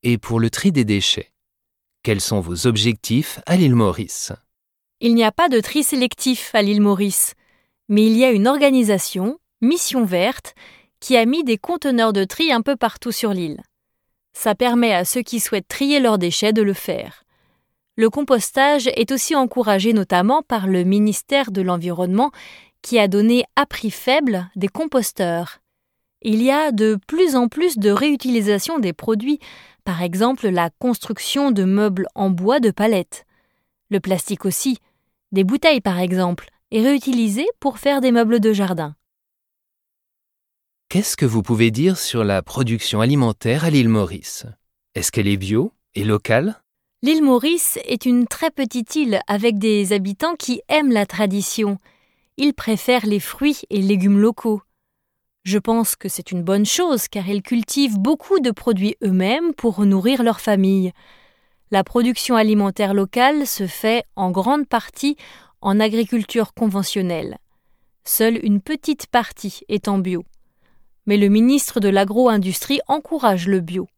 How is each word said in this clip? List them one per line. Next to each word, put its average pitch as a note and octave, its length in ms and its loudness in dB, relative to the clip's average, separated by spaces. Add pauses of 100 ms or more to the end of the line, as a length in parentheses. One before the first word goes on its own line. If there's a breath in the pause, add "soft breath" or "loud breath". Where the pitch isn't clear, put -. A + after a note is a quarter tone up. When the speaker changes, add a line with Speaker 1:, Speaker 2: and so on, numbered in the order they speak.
Speaker 1:
Et A#2+ 140 2
pour A2+ 240 -2
le A2+ 80 2
tri F#3+ 240 0
des C3 140 2
déchets, - 440 -2 (720)
quels G#2 200 0
sont G#2 180 -2
vos E2+ 260 -4
objectifs A2+ 760 0
à F3 120 0
l'île D3+ 180 4
Maurice ? G#2 580 -2 (680)
Speaker 2:
Il A#3 140 2
n'y A#3 100 4
a G#3 60 2
pas E4 200 0
de A#3 100 4
tri D4 220 -2
sélectif B3+ 720 -2
à G#3+ 80 2
l'île G#3 180 2
Maurice, G3+ 540 0 (560)
mais G#3+ 160 4
il A3 100 4
y B3 80 4
a C4 60 4
une G#3+ 180 2
organisation, B3+ 920 2 (220)
Mission C4+ 460 0
Verte, F#3 480 -2 (460 soft breath)
qui B3+ 180 2
a A3+ 80 4
mis D4+ 180 0
des A3+ 140 0
conteneurs A#3+ 560 0
de G3 100 2
tri D#4+ 260 -2
un A#3 120 2
peu C#4 140 -2
partout A3+ 360 -4
sur G#3 220 -4
l'île. E3 280 -6 (680)
Ça G#3+ 220 -2
permet A#3+ 400 2
à F3+ 100 0
ceux B3 160 -2
qui A#3 180 -6
souhaitent G3+ 300 -4
trier C#4 320 0
leurs A3+ 160 2
déchets F#3+ 380 0
de A3 80 2
le G3 100 2
faire. - 520 -8 (720)
Le A3 120 2
compostage C4+ 840 0
est A#3 180 0
aussi C4+ 220 -2
encouragé A3+ 580 0
notamment G3+ 480 2
par G3+ 260 -4
le F#3 160 2
ministère G#3+ 680 0
de G3 100 -4
l'Environnement, F3+ 680 -2 (500 loud breath)
qui - 180 -2
a G#3 80 4
donné G#3+ 380 2 (100)
à C#4+ 120 2
prix - 240 -8
faible A#3+ 680 -2
des G3 120 -2
composteurs. F#3+ 920 -4 (640)
Il A3 200 0
y C4 80 4
a D4 200 2
de G#3+ 360 2
plus D#4+ 280 2
en B3 140 2
plus D#4 300 0
de G3+ 120 2
réutilisation A#3 880 0
des F#3+ 140 -2
produits, A#3 460 -2 (460 loud breath)
par F3+ 180 -4
exemple G#3 460 -2
la F3 200 0
construction B3+ 840 -2
de G3+ 140 2
meubles G3 500 0
en G3 140 -2
bois F#3+ 320 0
de A3+ 100 2
palette. G#3 540 -2 (640)
Le G3+ 120 -2
plastique F#3 440 -4
aussi, A3+ 320 -2 (560)
des F#3+ 120 2
bouteilles C#4 360 2
par F3+ 180 -2
exemple, F3+ 520 -2 (200)
est G#3+ 120 0
réutilisé B3 640 0 (120)
pour B3 200 -4
faire C#4 240 0
des B3+ 100 2
meubles A#3 280 4
de G#3+ 120 2
jardin. F3 420 -2 (2000)
Speaker 1:
Qu'est-ce - 260 -2
que - 80 0
vous A2+ 180 2
pouvez A2+ 280 2
dire E3 260 0
sur - 260 -4
la G2 200 0
production A2+ 580 -4
alimentaire B2 640 0
à E3+ 60 2
l'île C3 180 4
Maurice ? G2 560 -2 (500)
Est-ce - 160 -4
qu'elle G#2 180 0
est G2+ 100 2
bio G#2+ 340 -2 (220)
et G#2 100 -4
locale ? A#2 580 0 (400)
Speaker 2:
L'île D#4 200 2
Maurice C#4 640 0
est - 200 -6
une B3 220 2
très - 240 -4
petite B3 440 -6
île A#3 320 0
avec G#3 300 0
des G#3 380 2
habitants G3+ 420 -2
qui - 320 -6
aiment D4 240 2
la G3+ 140 2
tradition. G3+ 720 -2 (580)
Ils C#4+ 160 0
préfèrent A3+ 540 -2
les G#3 140 0
fruits - 500 -4
et G3+ 100 -2
légumes G3 380 2
locaux. G#3+ 420 0 (840)
Je F#3 140 -2
pense A3+ 400 0
que - 140 -10
c'est - 220 -10
une F3+ 100 -4
bonne G3 240 2
chose D#4+ 420 0
car G3 180 -6
ils G3+ 160 -2
cultivent A#3 560 -2
beaucoup D4+ 420 0
de B3 100 0
produits G#3 520 -2
eux-mêmes A3 520 0
pour G#3 320 0
nourrir G3+ 360 2
leur A3+ 160 2
famille. F#3+ 540 0 (800 soft breath)
La G3 120 2
production A#3+ 540 0
alimentaire G#3 560 2
locale B3 540 2
se G3 200 -6
fait A3 380 -2 (120)
en F#3 140 -2
grande A#3 380 0
partie C#4 480 -2 (460 loud breath)
en G3+ 180 2
agriculture A3 720 0
conventionnelle. F#3+ 840 -4 (640)
Seule A3+ 400 0
une G3+ 160 2
petite - 460 -4
partie - 640 -4
est G#3 200 -4
en G3+ 80 0
bio. F3+ 280 -4 (800)
Mais G#3 100 2
le G3+ 120 4
ministre A#3+ 520 2
de G3 80 2
l'Agro-Industrie G3+ 1000 0
encourage B3 600 0
le F#3+ 120 2
bio. F3+ 380 -8